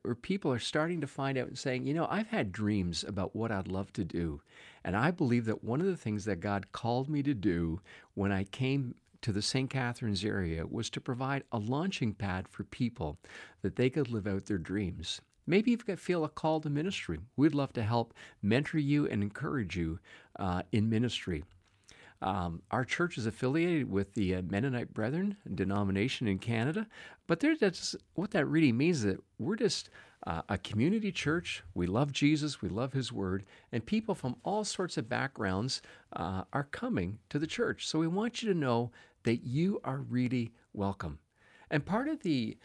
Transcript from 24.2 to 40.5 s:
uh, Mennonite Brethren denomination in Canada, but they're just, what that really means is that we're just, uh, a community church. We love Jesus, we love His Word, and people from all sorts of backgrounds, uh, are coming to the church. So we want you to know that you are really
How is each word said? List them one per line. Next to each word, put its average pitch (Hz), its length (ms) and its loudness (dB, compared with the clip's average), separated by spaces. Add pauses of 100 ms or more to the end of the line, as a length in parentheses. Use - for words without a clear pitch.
uh, 92 80 -2
Mennonite 113 500 -2
Brethren 170 420 0 (180)
denomination 98 720 0
in 95 120 2
Canada, 127 480 0 (400)
but 170 120 2
they're 311 160 4
just, - 400 0 (180)
what 185 180 -2
that 151 140 2
really 143 260 6
means 147 260 4
is 110 60 2
that 98 200 2 (140)
we're 180 200 -2
just, 220 320 0 (360)
uh, 82 220 -2
a 101 100 2
community 190 540 2
church. - 500 -2 (120)
We 87 140 2
love 131 260 2
Jesus, 147 480 2
we 98 80 -2
love 120 240 -2
His 123 180 -2
Word, 98 320 -2 (280)
and 117 140 -4
people 214 300 0
from 123 280 -4
all 208 200 0
sorts 190 340 -4
of 120 120 -4
backgrounds, 113 720 0 (320)
uh, 92 400 -2
are 139 100 0
coming 110 560 -2 (100)
to - 80 -2
the 151 100 0
church. - 380 -2
So 156 140 0
we 165 80 2
want 208 340 -2
you 226 100 0
to 175 60 2
know 123 340 2 (320)
that 117 200 2
you 160 400 2
are 131 140 -2
really 123 560 0 (200)